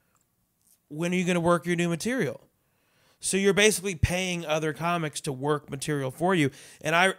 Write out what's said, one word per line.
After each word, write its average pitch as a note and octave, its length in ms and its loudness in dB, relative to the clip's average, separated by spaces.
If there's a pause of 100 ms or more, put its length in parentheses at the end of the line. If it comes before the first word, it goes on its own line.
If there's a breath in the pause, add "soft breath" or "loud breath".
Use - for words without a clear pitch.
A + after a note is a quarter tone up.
(880)
when E3+ 260 -4
are - 20 0
you F3+ 100 0
gonna F3 140 2
work E3+ 280 2
your F3 80 0
new E3+ 140 -2
material? E3+ 520 -4 (800)
So - 180 -2
you're G3 160 4
basically G3+ 420 4
paying F3 500 -2
other D#3 280 -2
comics E3 480 -4
to D3+ 120 -6
work C#3+ 360 -4
material C#3 400 -4
for E3+ 240 0
you. D3+ 160 4 (320 loud breath)
And D#3 140 -2
I, F#3 240 4